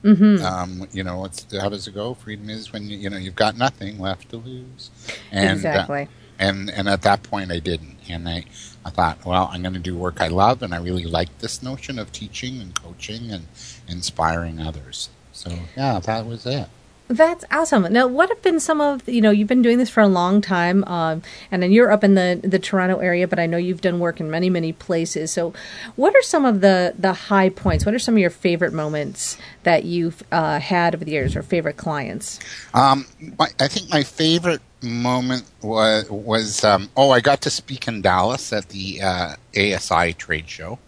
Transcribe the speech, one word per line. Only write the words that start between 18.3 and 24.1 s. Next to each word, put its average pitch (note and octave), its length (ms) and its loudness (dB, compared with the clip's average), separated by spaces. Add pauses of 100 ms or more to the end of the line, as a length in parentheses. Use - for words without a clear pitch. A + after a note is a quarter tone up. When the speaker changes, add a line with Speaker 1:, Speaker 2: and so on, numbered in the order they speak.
Speaker 1:
been E4+ 180 2
some D4+ 220 0
of, C#4+ 260 -2
you A#3+ 140 2
know, G#3+ 80 6
you've G#3 180 4
been B3+ 140 4
doing A#3+ 160 4
this B3 100 2
for A3 140 4
a G#3 60 8
long F#3 340 4
time, F3+ 420 2
um, E3 380 -2 (280)
and F3+ 120 0
then F#3 100 4
you're A#3 180 8
up G#3 140 4
in G3 120 8
the, F3+ 280 2
the F#3 140 2
Toronto F#3 400 0
area, F3+ 280 2
but F3 120 -2
I E3+ 80 0
know E3 100 0
you've F3 240 -2
done F3 180 0
work E3+ 220 -2